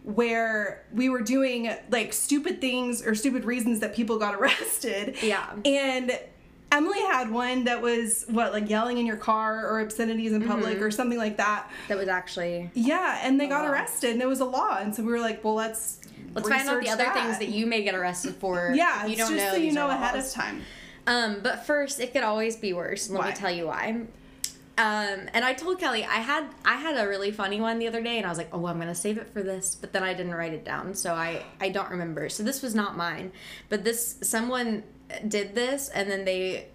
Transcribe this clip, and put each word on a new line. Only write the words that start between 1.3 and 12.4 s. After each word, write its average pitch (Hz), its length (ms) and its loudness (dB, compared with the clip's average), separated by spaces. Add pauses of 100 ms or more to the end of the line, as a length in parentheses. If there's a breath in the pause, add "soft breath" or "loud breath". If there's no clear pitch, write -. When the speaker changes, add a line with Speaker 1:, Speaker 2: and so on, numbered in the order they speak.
Speaker 1:
like, 220 240 0
stupid 294 480 0
things 247 440 0
or 220 100 4
stupid 254 300 0
reasons 233 340 2
that 214 160 -2
people 226 220 0
got 208 180 0
<laughs> 196 40 -6
arrested. 226 840 0
Speaker 2:
Yeah. 202 240 2 (200)
Speaker 1:
And 262 520 2 (540)
Emily 330 280 4
had 277 320 2
one 247 320 0
that 240 180 2
was, 233 460 2
what, 220 260 2
like, 208 160 0
yelling 233 300 2
in 233 80 2
your 214 100 0
car 220 500 2
or 220 140 2
obscenities 226 520 0
in 214 120 2
public 220 300 2
Speaker 2:
Mm-hmm. 196 80 0
Speaker 1:
or 214 80 2
something 240 260 0
like 214 200 0
that. 208 300 2 (200 loud breath)
Speaker 2:
That 202 100 0
was 190 100 0
actually 175 680 -2